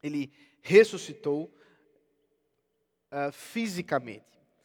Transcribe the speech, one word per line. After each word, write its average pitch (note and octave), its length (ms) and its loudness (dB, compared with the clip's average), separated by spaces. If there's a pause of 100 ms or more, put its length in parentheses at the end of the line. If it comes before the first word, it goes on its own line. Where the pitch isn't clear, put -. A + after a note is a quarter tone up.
ele D3 300 -4 (280)
ressuscitou, E3 920 4 (1600)
ah, C#3+ 200 -4
fisicamente, D#3 1080 -6 (240)